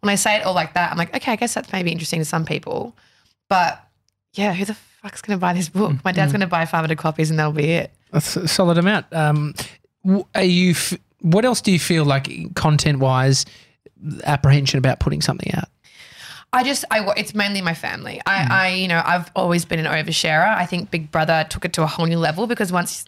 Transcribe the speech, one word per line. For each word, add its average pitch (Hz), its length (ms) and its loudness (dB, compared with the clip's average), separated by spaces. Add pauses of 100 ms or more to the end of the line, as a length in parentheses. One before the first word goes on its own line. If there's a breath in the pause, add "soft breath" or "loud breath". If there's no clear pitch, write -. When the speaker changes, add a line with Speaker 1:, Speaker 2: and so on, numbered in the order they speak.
Speaker 1:
When 202 120 0
I - 40 2
say 214 200 2
it 214 80 -2
all 185 80 0
like 160 220 -2
that, 175 180 0
I'm 175 60 -6
like, 170 180 -4
"Okay, 262 160 -4
I 220 40 0
guess 240 180 -2
that's - 180 -8
maybe 180 180 -2
interesting 165 300 -4
to 156 60 -2
some 160 180 -2
people." - 500 -6 (540 soft breath)
But 180 340 2 (520)
yeah, 202 180 -2
who 190 140 -4
the 214 80 -6 (260)
fuck's - 220 -16
gonna 202 160 -4
buy 180 160 0
this 175 160 -4
book? 185 240 0 (100)
My 185 80 0
dad's 185 180 2
Speaker 2:
Mm. 143 40 0
Speaker 1:
gonna 196 140 0
buy 165 180 0
five 165 140 0
hundred 160 180 -2
copies 156 320 0
and 160 80 0
that'll 151 140 0
be 151 180 0
it. 170 200 0 (200)
Speaker 2:
That's - 260 0
a 185 100 -2
solid 170 300 2
amount. 185 380 2
Um, 151 400 0 (500 loud breath)
w-, 190 300 2
are 190 80 2
you 180 300 4
f-, - 200 -2 (300)
what 190 240 4
else 247 160 0
do 202 100 4
you 175 60 6
feel 160 260 2
like 139 500 -2
content-wise 135 920 2 (760 loud breath)
apprehension 143 540 2
about 131 220 0
putting 147 220 -2
something - 320 -4
out? - 140 -4 (840 loud breath)
Speaker 1:
I 254 100 4
just, 269 280 -2
I, 220 100 0
wa-, 202 160 0
it's 208 180 -6
mainly 202 260 -2
my 170 140 -2
family. - 500 -8
I, 196 200 0
Speaker 2:
Mm. 127 60 0
Speaker 1:
I, 190 180 2
you 185 200 0
know, 170 160 2
I've 175 320 0
always 175 300 2
been 160 180 -2
an - 20 -2
oversharer. 160 680 2
I 175 80 0
think 180 260 -6
Big 160 200 -6
Brother 160 400 2
took - 160 -8
it 180 80 -6
to - 80 0
a 156 40 2
whole 165 200 -2
new 170 120 2
level 165 280 0
because 220 260 -2
once 175 360 -2